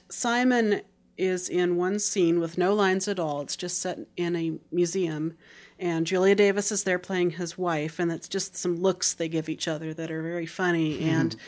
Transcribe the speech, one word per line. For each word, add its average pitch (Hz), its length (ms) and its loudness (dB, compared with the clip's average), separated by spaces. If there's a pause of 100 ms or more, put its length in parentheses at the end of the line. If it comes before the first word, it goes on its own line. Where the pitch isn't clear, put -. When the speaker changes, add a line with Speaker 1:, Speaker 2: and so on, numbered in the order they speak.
Speaker 1:
Simon 240 720 2 (360)
is 185 320 0
in 180 260 2
one 185 240 0
scene 175 400 2
with 165 180 -4
no 180 160 2
lines 196 340 2
at 196 120 -4
all. 147 220 -2
It's - 160 -6
just - 240 -4
set - 180 -4 (160)
in 175 220 -2
a 165 160 -2 (180)
museum. 165 600 0 (440)
And 165 300 0
Julia 190 280 4
Davis 202 360 4
is 202 140 0
there 180 140 0
playing 180 320 0
his 170 260 -6
wife, 160 420 -2
and 170 120 0
it's 160 180 -8
just - 260 -4
some 175 220 -2
looks 185 360 0
they 165 140 -4
give 160 220 -4
each - 180 -4
other 160 280 -4
that 160 160 -6
are 160 100 -6
very 165 240 -6
funny. 165 520 0
Speaker 2:
Mm-hmm. 156 120 0
Speaker 1:
And - 260 2 (120)